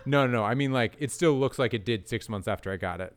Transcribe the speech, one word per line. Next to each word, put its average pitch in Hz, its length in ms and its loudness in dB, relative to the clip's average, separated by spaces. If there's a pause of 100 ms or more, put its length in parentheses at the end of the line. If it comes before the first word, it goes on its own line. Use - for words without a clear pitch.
No, 139 200 4
no, 123 60 0
no. 113 120 2
I 107 100 2
mean, 135 180 0
like, 123 260 0
it 139 120 -4
still 160 240 4
looks 131 240 0
like 120 160 2
it 104 100 -2
did 107 240 -2
six 113 200 -6
months 101 200 -6
after 98 240 -4
I 95 40 -4
got 90 240 -4
it. 92 160 -10